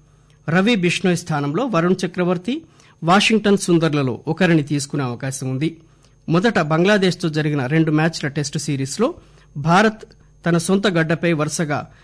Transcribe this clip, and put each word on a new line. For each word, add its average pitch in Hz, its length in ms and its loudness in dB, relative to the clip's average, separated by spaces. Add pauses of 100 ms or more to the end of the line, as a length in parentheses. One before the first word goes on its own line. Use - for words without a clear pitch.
(480)
రవి 190 260 2
బిష్ణోయ్ 175 420 0
స్థానంలో 151 480 -4
వరుణ్ 180 300 2 (100)
చక్రవర్తి, 180 560 -4 (420)
వాషింగ్టన్ 202 540 4
సుందర్లలో 147 720 0
ఒకరిని 165 360 2
తీసుకునే 143 400 -4
అవకాశం 131 460 -6
ఉంది. 131 280 -4 (520)
మొదట 185 300 2
బంగ్లాదేశ్తో 175 680 2
జరిగిన 147 360 -2
రెండు 156 260 2
మ్యాచ్ల 156 360 0
టెస్టు 143 300 -6
సిరీస్లో 151 560 -2 (440)
భారత్ 185 440 2 (440)
తన 170 120 2
సొంత 196 300 0
గడ్డపై 170 460 0
వరుసగా 147 540 -4 (160)